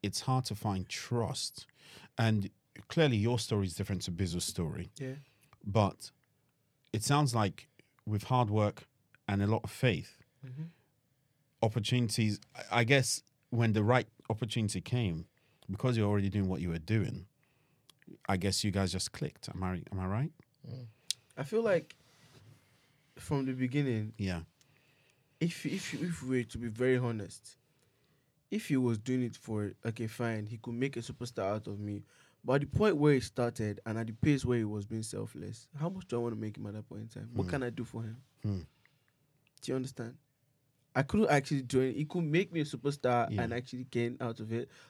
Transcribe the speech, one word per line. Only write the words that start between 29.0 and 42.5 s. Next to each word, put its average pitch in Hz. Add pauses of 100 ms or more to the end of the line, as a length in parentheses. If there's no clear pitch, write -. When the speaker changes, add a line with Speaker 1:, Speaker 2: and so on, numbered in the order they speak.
Speaker 2:
it 117
for, 104 (140)
okay, 113
fine, 110
he 110
could 117
make 135
a 113
superstar 107
out 107
of 101
me. 104 (420)
But 127
at 143
the 139 (120)
point 208
where 147
he 127
started 113
and 110
at 113
the 110
pace 139
where 123
he 110
was 104
being 110
selfless, 107 (100)
how 160
much 190
do 120
I -
wanna 117
make 107
him 107
at 101
that 107
point 107
in 113
time? 110
What -
Speaker 1:
Hmm. 180
Speaker 2:
can 139
I 120
do 120
for 113
him? 113 (260)
Speaker 1:
Hmm. 101 (1040)
Speaker 2:
Do -
you 131
understand? 123 (800)
I 135
couldn't 208
actually 143
do 127
it. 131
He 151
could 170
make 165